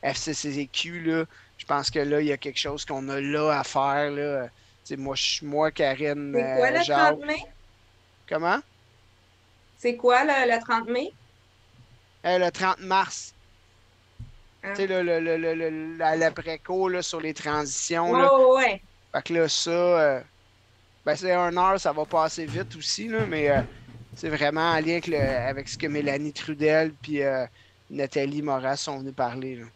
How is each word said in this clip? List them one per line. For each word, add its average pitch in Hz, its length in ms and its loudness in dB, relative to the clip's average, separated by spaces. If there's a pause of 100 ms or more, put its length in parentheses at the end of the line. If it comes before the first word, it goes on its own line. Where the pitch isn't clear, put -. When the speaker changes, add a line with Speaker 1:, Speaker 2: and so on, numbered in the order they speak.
Speaker 1:
F 135 120 -2
C 156 180 -6
C 143 380 -6
Q, 170 300 -4
là, 160 220 0 (320)
je - 100 -16
pense 143 240 -2
que 160 80 -2
là, 147 220 2
il 151 80 0
y 143 40 0
a 139 40 0
quelque 139 220 -8
chose 143 260 -6
qu'on 135 240 -6
a 139 120 -4
là 147 380 0
à 135 60 -2
faire, 143 460 0
là. 143 360 -4 (380)
Tu 151 100 -10
sais, - 20 -10
moi, 135 200 -6
je, - 280 -2
moi, 151 260 2
Karine, 143 640 -2
Speaker 2:
C'est 131 220 0
quoi - 100 4
Speaker 1:
euh, 269 120 4
Speaker 2:
le 349 60 2
Speaker 1:
Jacques. 294 140 2 (180)
Speaker 2:
trente 294 100 -10
mai ? 302 180 -4 (840)
Speaker 1:
Comment ? 170 300 0 (1200)
Speaker 2:
C'est 240 180 -2
quoi 247 280 6
le, 262 300 4
le 233 80 0
trente 226 260 0
mai ? 269 240 -2 (1120)
Speaker 1:
Euh, 180 120 2
le 180 120 2
trente 185 300 0
mars. 190 520 -2 (1300)
Speaker 2:
Ah. 196 80 -10
Speaker 1:
Tu 202 60 -6
sais, 196 100 0
le, 185 160 0
le, 170 180 2
le, 165 160 0
le, 165 180 -2
le, 160 420 -6
la, 160 200 2
l'après-cours, 165 760 0
là, 180 120 -2
sur 165 180 -6
les 160 140 -4
transitions, 151 800 -2
Speaker 2:
Ouais, 262 100 6
Speaker 1:
là. 277 160 8
Speaker 2:
ouais, 262 180 8
ouais. 233 260 2 (300)
Speaker 1:
Fait - 100 -2
que 170 120 -6
là, 165 140 2
ça, - 220 -2
euh, 170 500 4 (880)
ben, 151 100 2
c'est 180 160 -2
une 175 260 2
heure, 190 220 4
ça 156 120 0
va 151 120 -2
passer 160 420 0
vite 120 300 -6
aussi, 202 320 -6
là, 220 180 0
mais, 156 240 2
euh, 139 100 4 (560)
c'est 165 120 -6
vraiment 151 440 2
en 160 80 4
lien 160 140 0
avec 165 120 -4
le, 165 120 -2
avec 135 500 -2
ce - 100 -10
que 170 80 -4
Mélanie 147 460 -2
Trudel 156 600 2 (100)
puis, 147 200 -4
euh, 131 240 0 (440)
Nathalie 139 520 -2
Moras 135 340 -2
sont 139 220 -6
venues 135 140 -10
parler, 131 440 -4
là. 117 80 -14 (120)